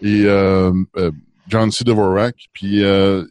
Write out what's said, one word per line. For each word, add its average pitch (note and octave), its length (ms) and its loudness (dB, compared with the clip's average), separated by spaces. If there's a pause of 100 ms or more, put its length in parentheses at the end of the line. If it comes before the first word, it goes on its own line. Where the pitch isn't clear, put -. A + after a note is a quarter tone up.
Et, G#2 240 0
euh, F#2+ 460 2 (240)
euh, F2 160 -4 (360)
John A2 240 0
C. - 120 -8
Dvorak. G#2+ 520 0 (180)
Puis, G2+ 300 -2
euh, G2 480 0